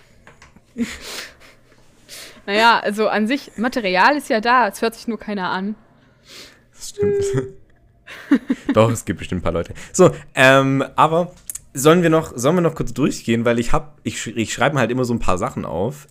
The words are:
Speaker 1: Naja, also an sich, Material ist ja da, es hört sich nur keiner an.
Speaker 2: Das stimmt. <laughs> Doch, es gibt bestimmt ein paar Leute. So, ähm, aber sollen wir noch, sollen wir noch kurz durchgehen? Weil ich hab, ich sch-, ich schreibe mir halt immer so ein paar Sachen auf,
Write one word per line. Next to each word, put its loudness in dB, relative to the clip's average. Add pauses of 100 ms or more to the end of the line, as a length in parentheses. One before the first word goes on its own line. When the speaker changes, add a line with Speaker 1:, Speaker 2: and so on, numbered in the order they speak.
(2500)
Speaker 1:
Naja, 4
also -2
an 0
sich, -6
Material 2
ist -10
ja 0
da, 2
es -8
hört -2
sich -16
nur -6
keiner -8
an. -6 (1000)
Speaker 2:
Das -16
stimmt. -2 (1500)
<laughs> -
Doch, 4
es -6
gibt -6
bestimmt -6
ein -12
paar -2
Leute. -4 (180)
So, 6 (240)
ähm, 4 (120)
aber 2 (420)
sollen 4
wir 4
noch, 0
sollen 2
wir 2
noch 0
kurz -6
durchgehen? 0
Weil 2
ich 2
hab, -2
ich -8
sch-, -10
ich -4
schreibe 0
mir 2
halt 0
immer -2
so -2
ein -2
paar 0
Sachen -6
auf, -6